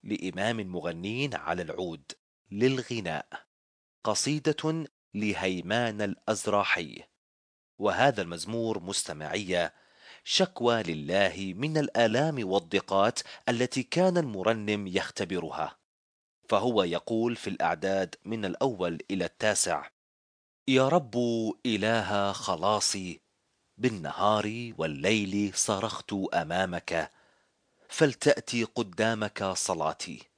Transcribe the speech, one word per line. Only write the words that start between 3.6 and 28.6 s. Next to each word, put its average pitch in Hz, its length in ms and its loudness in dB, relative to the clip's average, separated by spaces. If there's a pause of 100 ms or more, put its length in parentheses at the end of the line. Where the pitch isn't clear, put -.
قصيدة 151 840 0 (280)
لهيمان 104 880 0
الأزراحي. 98 1000 0 (760)
وهذا 104 440 4
المزمور، 104 580 -4
مستمعي، 87 920 -2 (540)
شكوى 120 580 2
لله 87 760 0
من 156 220 -2
الآلام 123 680 2
والضيقات 98 720 2 (280)
التي 123 340 0
كان 175 360 2
المرنم 104 680 0
يختبرها، 90 920 -4 (680)
فهو 107 340 4
يقول 113 540 0
في - 140 -8
الأعداد 90 640 0 (100)
من 110 200 -6
الأول 90 540 -2 (120)
إلى 92 140 0
التاسع: 90 640 0 (800)
"يا 131 200 6
رب 143 280 2 (500)
إله 104 680 2
خلاصي، 95 880 0 (580)
بالنهار 107 1000 0
والليل 95 760 0
صرخت - 580 -2
أمامك، 87 1000 -2 (760)
فلتأتي 131 760 2